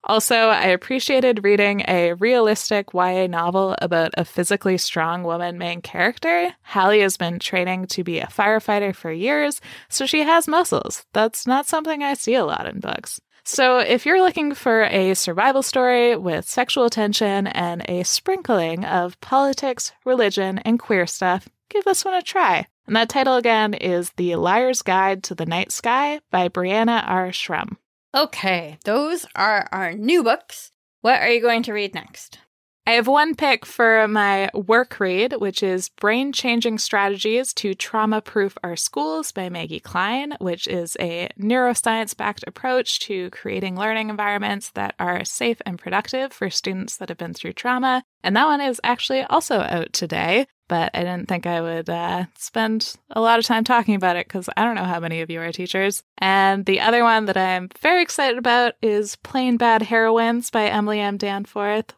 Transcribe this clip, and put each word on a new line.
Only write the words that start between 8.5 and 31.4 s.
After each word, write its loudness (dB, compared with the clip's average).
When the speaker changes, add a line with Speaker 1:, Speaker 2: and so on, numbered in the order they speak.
Speaker 1:
for -10
years, -2
so -4
she 0
has 4
muscles. 0
That's 0
not 0
something -2
I -2
see 0
a 2
lot -4
in -8
books. -8
So 4
if 2
you're 4
looking 2
for 2
a 2
survival 2
story 4
with -4
sexual 0
tension 0
and -4
a -2
sprinkling -2
of -2
politics, 0
religion, 0
and 0
queer 0
stuff, -2
give -2
this 0
one -2
a 0
try. 0
And 0
that 2
title 2
again 2
is -2
The 0
Liar's 2
Guide 0
to -10
the -4
Night -4
Sky -2
by 2
Brianna 0
R. -2
Shrum. -6
Speaker 2:
Okay, -2
those 0
are 2
our -4
new 2
books. -2
What 4
are 2
you 2